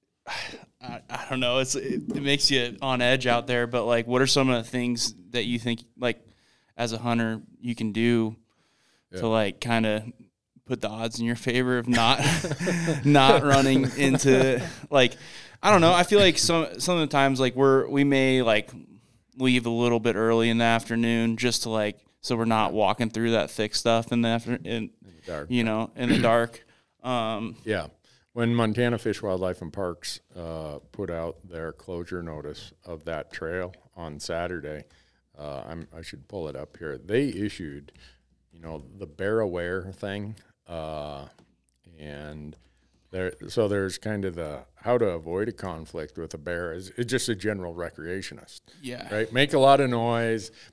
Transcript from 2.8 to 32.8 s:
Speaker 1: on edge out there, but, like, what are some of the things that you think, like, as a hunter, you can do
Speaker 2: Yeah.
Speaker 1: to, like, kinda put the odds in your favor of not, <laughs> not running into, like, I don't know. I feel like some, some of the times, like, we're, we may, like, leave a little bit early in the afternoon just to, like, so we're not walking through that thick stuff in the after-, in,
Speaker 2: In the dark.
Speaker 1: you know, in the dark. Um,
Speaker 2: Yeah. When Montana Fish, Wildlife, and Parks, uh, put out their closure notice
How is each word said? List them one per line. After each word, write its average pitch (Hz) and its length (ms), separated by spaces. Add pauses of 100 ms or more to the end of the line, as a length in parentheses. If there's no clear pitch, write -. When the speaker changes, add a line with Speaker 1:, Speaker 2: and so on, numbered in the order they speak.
Speaker 1:
on 127 200
edge 127 240
out 120 220
there, 120 180
but, 117 200
like, 117 200
what 123 160
are 135 60
some 131 240
of 117 120
the 120 60
things 120 460 (160)
that 117 140
you 120 120
think, 113 260 (140)
like, 123 260 (540)
as 113 160
a 113 60
hunter, 117 420 (180)
you 120 140
can 110 180
do 113 440 (760)
Speaker 2:
Yeah. 92 100
Speaker 1:
to, 117 80
like, 110 300
kinda 110 460 (600)
put 123 160
the 107 80
odds 113 300
in 117 60
your 117 100
favor 127 440
of 117 80
not, 120 340 (440)
<laughs> 165 380
not 139 400
running 135 440 (100)
into, 131 640 (300)
like, 127 240 (480)
I 202 80
don't 190 100
know. 165 120
I 175 100
feel 208 160
like 185 180
some, 160 420
some 180 180
of 165 40
the 147 100
times, 135 280
like, 127 160
we're, 135 320
we 139 160
may, 131 400
like, 107 260 (680)
leave 127 280
a 117 60
little 117 280
bit 110 160
early 113 360
in 113 80
the 117 60
afternoon 117 720
just 117 260
to, 113 80
like, 107 280 (220)
so - 140
we're 113 100
not 110 280
walking 107 380
through 113 200
that 104 200
thick 107 240
stuff 113 360
in 117 100
the 117 80
after-, 117 260
in, - 100
Speaker 2:
In 110 260 (120)
the 92 80 (160)
dark. 78 240
Speaker 1:
you 120 120
know, 113 320
in 123 140
the 113 100
dark. 117 440 (400)
Um, 113 600
Speaker 2:
Yeah. 95 240 (460)
When 120 200
Montana 120 440
Fish, - 240
Wildlife, 92 400
and 80 100
Parks, 90 480 (160)
uh, 80 440 (120)
put 95 200
out 82 260 (100)
their 82 240
closure 87 520
notice 76 500 (100)